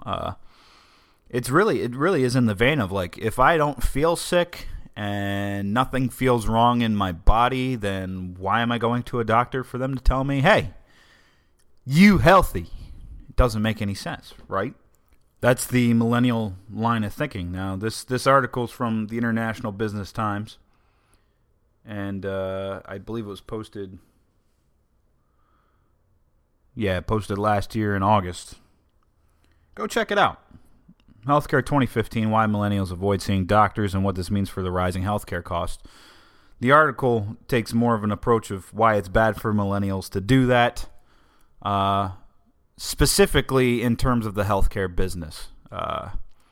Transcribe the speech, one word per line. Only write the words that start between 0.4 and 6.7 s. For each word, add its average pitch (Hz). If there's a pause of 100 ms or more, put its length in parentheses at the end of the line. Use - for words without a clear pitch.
it's 123
really, 156
it 120
really 147
is 123
in 123
the 107
vein 127
of, 95
like, 92
if 107
I 151
don't 147
feel 160
sick - (300)
and 101
nothing 131
feels 120
wrong 120